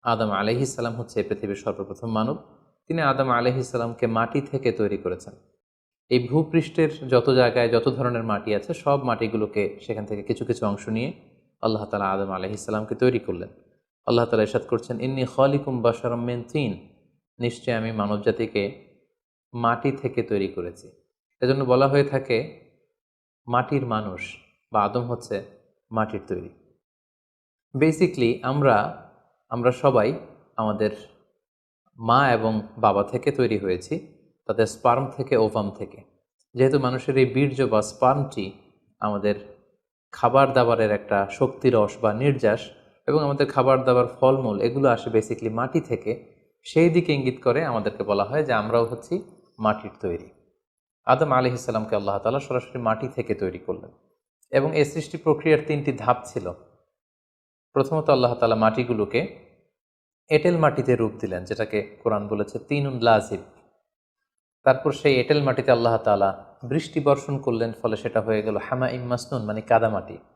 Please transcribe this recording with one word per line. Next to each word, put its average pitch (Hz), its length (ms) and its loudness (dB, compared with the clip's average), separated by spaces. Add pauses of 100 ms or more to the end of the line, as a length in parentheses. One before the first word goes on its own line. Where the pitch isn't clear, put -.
আদম 113 280 0
আলাইহিস 113 440 -2
সালাম 117 220 -6
হচ্ছে 117 240 -6
এই - 80 -4
পৃথিবীর 101 280 -6
সর্বপ্রথম 98 500 -8
মানব। 113 300 -2 (500)
তিনি 165 140 -4
আদম 135 300 0
আলাইহিস 123 400 0
সালামকে 117 360 -4
মাটি 113 340 0
থেকে 135 320 -2
তৈরি 101 240 -2
করেছেন। - 380 -8 (720)
এই 123 200 2
ভূপৃষ্ঠের 156 800 0
যত 123 220 4
জায়গায় 123 380 4
যত 117 200 2
ধরনের 120 340 -2
মাটি 107 320 -2
আছে, 101 200 -4
সব 139 300 0
মাটিগুলোকে 107 760 -2
সেখান 104 240 -6
থেকে 101 160 -6
কিছু 113 220 -2
কিছু 110 220 -2
অংশ 101 220 -4
নিয়ে 117 240 -4 (500)
আল্লাহ 107 220 0
তাআলা 101 260 -4
আদম 98 220 -4
আলাইহিস 95 320 -8
সালামকে 107 300 -2
তৈরি 123 240 2
করলেন। 90 300 -6 (580)
আল্লাহ 117 180 4
তাআলা 113 180 2
ইরশাদ 107 260 0
করছেন, 113 320 -4
"ইন্নী 131 260 -2 (100)
খালিকুম 139 460 2
বাশারাম 120 420 0
মিন 123 180 -4
তিন।" 120 460 -4 (500)
"নিশ্চয় 120 360 -2
আমি 113 180 -4
মানব 104 300 -2
জাতিকে 110 640 -2 (680)
মাটি 120 400 0
থেকে 131 300 -4
তৈরি 98 260 -2
করেছি।" - 420 -10 (520)
এজন্য 135 220 0
বলা 131 240 4
হয়ে 143 160 4
থাকে 135 560 -4 (840)
মাটির 123 400 0
মানুষ 107 500 -6 (360)
বা 110 100 2
আদম 104 200 0
হচ্ছে 120 400 -6 (480)
মাটির 110 380 -4
তৈরি। 87 200 -6 (1300)
Basically 156 680 2
আমরা, 131 680 2 (380)
আমরা 120 240 2
সবাই 127 460 2 (380)
আমাদের 107 340 0 (1040)
মা 123 360 4
এবং 110 300 0 (160)
বাবা 101 240 4
থেকে 127 300 -2
তৈরি 110 260 0
হয়েছি, 95 400 -4 (480)
তাদের 110 200 2
স্পার্ম 131 400 0 (100)
থেকে, 135 200 -2
ওভাম 107 340 0
থেকে। - 320 -16 (520)
যেহেতু 135 240 4
মানুষের 127 400 0
এই 131 80 6
বীর্য 135 360 0
বা 107 200 2
স্পার্মটি 131 720 -2 (480)
আমাদের 104 340 0 (800)
খাবার 131 400 4
দাবারের 117 380 4
একটা 101 400 0
শক্তিরস 117 680 0
বা 107 140 2
নির্যাস, 120 560 0 (360)
এবং 151 160 2
আমাদের 143 240 0
খাবার 131 380 4
দাবার, 123 220 4
ফলমূল, 127 540 2
এগুলো 131 280 2
আসে 117 220 0
basically 110 400 -2
মাটি 127 300 -2
থেকে, - 580 -8 (240)
সেই 165 280 4
দিকে 170 220 2
ইঙ্গিত 127 300 -2
করে 135 220 2
আমাদেরকে 110 380 -4
বলা 101 220 2
হয় 135 180 -2
যে 135 100 0
আমরাও 113 320 2
হচ্ছি 123 380 -6 (360)
মাটির 107 320 0 (100)
তৈরি। 87 280 -6 (760)
আদম 139 280 2
আলাইহিস 127 280 2
সালামকে 110 360 -2
আল্লাহ 101 220 -2
তাআলা 120 220 -2
সরাসরি 127 380 -8
মাটি 113 300 -2
থেকে 113 260 -6
তৈরি 90 240 -6
করলেন - 320 -10 (600)
এবং 143 260 2
এই 151 80 4
সৃষ্টি - 320 -6
প্রক্রিয়ার 156 500 2
তিনটি 147 260 -2
ধাপ 120 320 -4
ছিল। 90 280 -8 (1200)
প্রথমত 151 380 0
আল্লাহ 123 240 4
তাআলা 117 200 2
মাটিগুলোকে 113 840 0 (920)
এঁটেল 165 280 4
মাটিতে 135 380 2
রূপ 110 240 0
দিলেন, 92 240 -4
যেটাকে 107 380 -4 (200)
কোরআন 104 260 0
বলেছে 104 300 -4
তিনুন 143 400 -4
লাজিব। 110 420 2 (1200)
তারপর 135 300 2
সেই 143 220 2
এঁটেল 143 280 2
মাটিতে 131 280 0
আল্লাহ 117 260 4
তাআলা 98 640 0
বৃষ্টি 147 380 -4
বর্ষণ 139 380 0
করলেন, 117 340 -2
ফলে 110 240 -2
সেটা 113 240 -2
হয়ে 107 220 0
গেল 107 140 -2
হামাইম 127 500 -4
মাসনুন, 120 360 -4
মানে 107 180 -6
কাদামাটি। 110 580 0 (180)